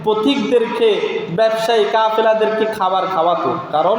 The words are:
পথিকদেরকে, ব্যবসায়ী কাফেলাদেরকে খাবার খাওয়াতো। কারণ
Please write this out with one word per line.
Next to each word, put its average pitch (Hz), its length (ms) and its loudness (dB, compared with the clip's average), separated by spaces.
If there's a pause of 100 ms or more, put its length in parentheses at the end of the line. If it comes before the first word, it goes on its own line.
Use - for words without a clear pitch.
পথিকদেরকে, 226 1160 0 (100)
ব্যবসায়ী 214 640 0
কাফেলাদেরকে 220 720 2
খাবার 190 500 -2
খাওয়াতো। 165 420 0 (160)
কারণ 175 260 2